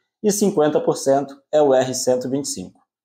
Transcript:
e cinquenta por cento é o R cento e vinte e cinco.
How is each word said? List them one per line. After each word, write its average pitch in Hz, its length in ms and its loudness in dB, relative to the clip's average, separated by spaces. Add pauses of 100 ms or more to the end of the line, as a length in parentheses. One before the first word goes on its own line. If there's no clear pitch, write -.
(200)
e 208 120 0
cinquenta 160 480 2
por 165 160 -2
cento 135 440 -2 (100)
é 151 120 4
o 135 100 4
R 127 220 2
cento 127 320 -2
e 123 40 -6
vinte 139 160 -4
e - 20 -10
cinco. - 340 -12 (220)